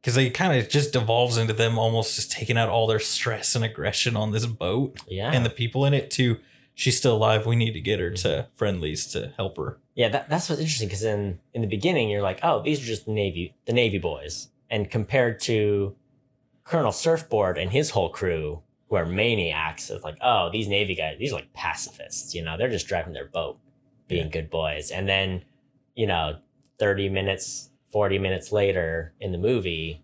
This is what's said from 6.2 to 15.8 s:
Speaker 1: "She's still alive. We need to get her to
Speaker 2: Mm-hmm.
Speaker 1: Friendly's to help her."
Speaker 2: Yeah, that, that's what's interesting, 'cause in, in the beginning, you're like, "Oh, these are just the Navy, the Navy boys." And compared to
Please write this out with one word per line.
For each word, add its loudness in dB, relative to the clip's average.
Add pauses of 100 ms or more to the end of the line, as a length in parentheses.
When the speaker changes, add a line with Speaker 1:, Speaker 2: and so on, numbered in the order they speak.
Speaker 1:
"She's 2
still 6
alive. 4
We 4
need 2
to -8
get 0
her 0
to -2
Speaker 2:
Mm-hmm. -2
Speaker 1:
Friendly's -2
to -4
help -4
her." -6 (180)
Speaker 2:
Yeah, 2
that, -2
that's 0
what's 0
interesting, -2
'cause -4
in, -2 (140)
in -4
the 0
beginning, 0
you're 0
like, -2
"Oh, 2
these 0
are -10
just -6
the -4
Navy, -2 (120)
the -2
Navy 4
boys." -6 (200)
And -2
compared 0
to 2 (680)